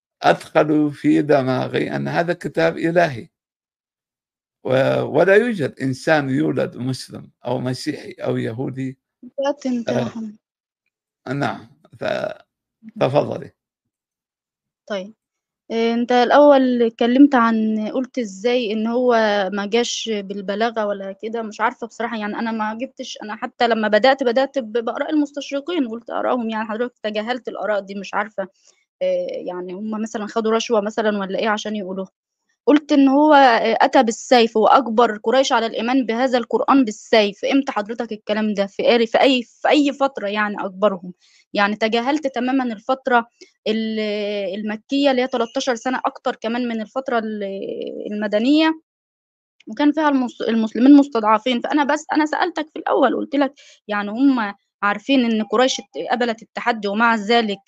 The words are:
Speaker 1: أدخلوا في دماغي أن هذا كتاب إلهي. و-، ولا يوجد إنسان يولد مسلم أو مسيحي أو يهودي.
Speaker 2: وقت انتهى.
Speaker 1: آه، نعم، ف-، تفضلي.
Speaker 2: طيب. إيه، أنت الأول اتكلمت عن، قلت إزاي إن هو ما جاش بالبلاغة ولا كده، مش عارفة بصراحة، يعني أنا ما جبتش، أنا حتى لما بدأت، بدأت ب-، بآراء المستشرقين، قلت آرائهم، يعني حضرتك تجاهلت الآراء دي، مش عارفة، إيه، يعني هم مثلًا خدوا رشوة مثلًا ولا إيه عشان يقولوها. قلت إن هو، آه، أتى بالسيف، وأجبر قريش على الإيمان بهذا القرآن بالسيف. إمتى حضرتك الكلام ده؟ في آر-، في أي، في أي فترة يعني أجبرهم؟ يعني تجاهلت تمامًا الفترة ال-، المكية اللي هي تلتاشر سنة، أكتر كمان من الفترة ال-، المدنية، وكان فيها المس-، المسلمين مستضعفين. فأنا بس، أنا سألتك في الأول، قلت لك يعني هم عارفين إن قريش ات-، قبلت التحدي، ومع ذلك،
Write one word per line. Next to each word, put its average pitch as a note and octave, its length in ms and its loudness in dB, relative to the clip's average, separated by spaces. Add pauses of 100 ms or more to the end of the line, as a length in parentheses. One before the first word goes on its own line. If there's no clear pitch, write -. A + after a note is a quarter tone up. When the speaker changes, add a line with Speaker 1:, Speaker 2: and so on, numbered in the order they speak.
(240)
Speaker 1:
أدخلوا D3+ 680 0
في D#3 300 0
دماغي C3 760 -2
أن C#3 120 -6
هذا E3+ 260 -2
كتاب E3 440 -2
إلهي. E3 520 0 (1300)
و-، C3 380 0
ولا D3+ 340 2
يوجد G#3 460 0
إنسان C3+ 480 0
يولد C3+ 480 -2
مسلم B2 540 -10 (140)
أو B2+ 140 -4
مسيحي B2+ 520 -8
أو B2+ 260 -4
يهودي. B2+ 600 -8 (400)
Speaker 2:
وقت C#4+ 280 -4
انتهى. A#3+ 460 -2 (1160)
Speaker 1:
آه، B2+ 60 -6
نعم، A2+ 340 -4 (320)
ف-، - 60 -8 (960)
تفضلي. C3 500 -2 (1400)
Speaker 2:
طيب. G3+ 260 -8 (580)
إيه، A3+ 220 0
أنت A#3 180 -2
الأول B3+ 720 6
اتكلمت B3 520 4
عن، A3 580 2
قلت C4 260 -4
إزاي A3 540 -2
إن A3 140 -2
هو B3 240 0 (420)
ما G3+ 120 -4
جاش A3+ 480 -2
بالبلاغة G3+ 720 -4
ولا G3 260 -6 (120)
كده، A3+ 180 -6
مش A3 200 -10
عارفة A#3+ 260 -2
بصراحة، A3+ 300 -8
يعني G#3 180 -6
أنا A3+ 160 -6
ما A3 300 -4
جبتش، - 420 -12
أنا G#3+ 120 -10
حتى B3 320 -2
لما A3 200 0
بدأت، A3+ 360 4
بدأت C4 360 0
ب-، A3 120 -6 (140)
بآراء C4+ 260 -6
المستشرقين، C#4+ 800 -4
قلت A#3 200 -12
آرائهم، A3 400 -2
يعني A3 200 -4
حضرتك A#3 340 -6
تجاهلت G#3+ 440 -6
الآراء G3+ 320 -4
دي، G3 160 -10
مش G3 180 -10
عارفة، G3 340 -6 (540)
إيه، F3+ 460 -4
يعني F3+ 260 -8
هم G#3+ 280 -8
مثلًا G#3+ 260 -8
خدوا A3 260 -2
رشوة A3+ 280 0
مثلًا G#3+ 380 -2
ولا F#3+ 200 -6
إيه A3 100 0
عشان G#3+ 260 -4
يقولوها. F#3+ 340 -8 (580)
قلت - 240 4
إن C#4 160 6
هو، D4 260 6
آه، A#3 480 6
أتى C#4 220 6
بالسيف، A3+ 540 2
وأجبر A3 680 4
قريش C4+ 300 2
على A3+ 120 2
الإيمان A#3+ 400 -2
بهذا A#3+ 320 0
القرآن A#3 480 2
بالسيف. G#3 600 0
إمتى C4+ 260 0
حضرتك A3+ 400 -6
الكلام G#3+ 420 -2
ده؟ G3 140 -2
في - 280 2
آر-، A#3 120 2
في - 140 2
أي، B3+ 220 4
في - 260 -4
أي C#4+ 240 4
فترة C4+ 340 -2
يعني G#3 320 -2
أجبرهم؟ F#3+ 540 -2 (400)
يعني G3+ 220 0
تجاهلت A#3 520 0
تمامًا B3+ 360 -2 (100)
الفترة B3 540 -2 (400)
ال-، A3 320 -2 (560)
المكية A3 560 0
اللي B3 100 2
هي B3+ 60 0
تلتاشر A#3+ 480 -2
سنة، B3+ 300 -6
أكتر B3+ 300 -6
كمان A#3+ 320 -4
من A3+ 140 -6
الفترة B3 380 -4
ال-، G#3+ 240 -6 (680)
المدنية، A#3+ 720 2 (840)
وكان C#4+ 240 2
فيها D4+ 180 0
المس-، B3+ 400 -2
المسلمين A3+ 480 6
مستضعفين. A#3 640 2
فأنا D4 220 0
بس، C#4+ 300 -2
أنا D4+ 120 2
سألتك D#4 480 -4
في - 60 -12
الأول، - 360 2
قلت - 200 -6
لك C#4 180 0 (340)
يعني G#3 240 -6
هم A#3 440 2 (280)
عارفين G#3+ 420 2
إن A3 180 0
قريش A#3+ 360 2
ات-، - 320 -10
قبلت A#3 300 -2
التحدي، A3 460 -4
ومع A3+ 280 2
ذلك، G#3+ 520 0